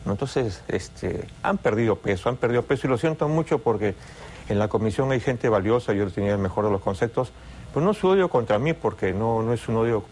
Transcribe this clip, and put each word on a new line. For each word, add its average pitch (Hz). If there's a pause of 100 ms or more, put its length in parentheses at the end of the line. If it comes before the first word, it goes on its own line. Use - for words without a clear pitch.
¿No? 98
Entonces, 117
este, - (180)
han 196
perdido 110
peso, 98
han 120
perdido 120
peso 135
y -
lo 120
siento 156
mucho 156
porque 104 (540)
en 104
la 104
comisión 110
hay 123
gente 127
valiosa, 110
yo 101
tenía 101
el 101
mejor 98
de 107
los 95
conceptos, 113 (400)
pero 143
no 208
su 196
odio 190
contra 107
mí, 151
porque 98
no, 113
no 117
es 113
un 113
odio 113